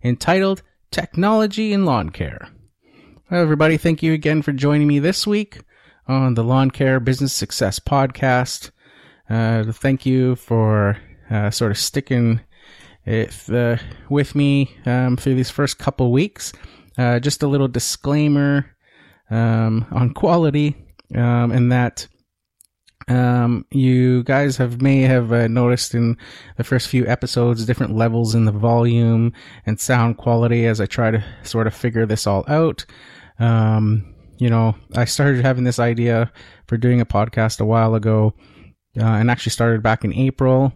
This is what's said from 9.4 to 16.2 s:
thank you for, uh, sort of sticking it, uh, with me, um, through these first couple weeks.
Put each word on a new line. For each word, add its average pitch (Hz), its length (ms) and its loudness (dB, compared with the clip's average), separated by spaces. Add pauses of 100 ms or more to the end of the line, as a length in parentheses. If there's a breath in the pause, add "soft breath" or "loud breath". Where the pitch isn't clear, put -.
thank 135 340 -2
you 127 300 2
for, 107 600 0 (320 loud breath)
uh, 104 200 -2
sort 107 220 -2
of 113 60 -4
sticking 120 640 -2 (640 loud breath)
it, - 440 -6
uh, 120 280 0 (320 loud breath)
with 143 260 -2
me, 139 400 0 (100)
um, 127 300 0
through 131 200 -2
these 127 140 -2
first - 280 -4
couple 127 340 -2
weeks. 151 400 -2 (460 loud breath)